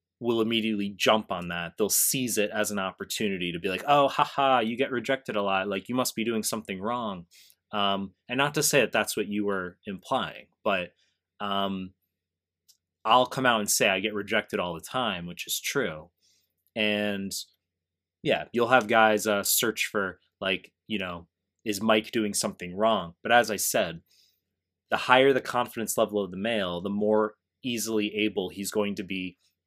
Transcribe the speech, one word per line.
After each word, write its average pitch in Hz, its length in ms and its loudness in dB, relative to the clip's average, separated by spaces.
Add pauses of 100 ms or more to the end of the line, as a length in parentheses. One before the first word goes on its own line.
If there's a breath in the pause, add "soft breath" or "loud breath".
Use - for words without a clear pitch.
(180)
will 117 220 2
immediately 110 560 0
jump 110 340 2
on 90 160 -6
that. 85 320 -6
They'll 104 100 2
seize 120 500 0
it 104 120 0
as 107 220 -2
an 101 80 -2
opportunity 95 720 -4
to 82 80 -6
be 95 80 -4
like, 92 180 -4
"Oh, 143 220 6
haha, 135 520 2
you 117 160 -2
get 123 140 -2
rejected 127 460 -4
a 104 60 2
lot. 98 260 0
Like, 98 200 -6
you 120 60 -6
must 127 220 -2
be 113 80 -2
doing 110 180 -2
something 104 380 -6
wrong." 107 460 -6 (440 soft breath)
Um, 98 440 -2 (140)
and 123 80 -6
not 143 180 0
to 151 100 0
say 147 160 4
that 107 120 2
that's 107 240 0
what 101 120 -2
you 104 160 -2
were 92 420 -4
implying, 98 600 -6 (180)
but, 92 280 -2 (460)
um, 98 540 -4 (1120)
I'll 123 220 6
come 131 200 -2
out 117 140 4
and 101 100 -2
say 120 180 4
I 95 120 2
get 104 140 -2
rejected 101 440 -2
all 87 160 -2
the 82 60 -10
time, 101 460 -4
which 87 200 -10
is - 140 -6
true. 82 500 -4 (640)
And, 104 580 0 (920)
yeah, 78 300 0
you'll 117 160 2
have 123 180 6
guys, 110 400 4
uh, 101 160 2
search - 440 0
for, 95 340 -4 (200)
like, 95 320 -4 (140)
you 107 120 -4
know, 87 280 -8 (380)
"Is 101 160 -2
Mike 110 300 4
doing 107 240 0
something 90 420 -6
wrong?" 98 460 0
But 113 100 0
as 117 180 6
I 104 60 0
said, 90 460 -2 (880 soft breath)
the 110 60 4
higher 131 360 6
the 127 80 2
confidence 117 580 -2
level 104 240 2
of 95 80 -4
the 92 60 -12
male, 95 440 -2
the 95 80 -6
more 107 460 2 (280)
easily 110 520 -2
able 101 360 -2
he's 98 200 -8
going 104 240 -2
to 104 80 -6
be, 92 340 -8 (300)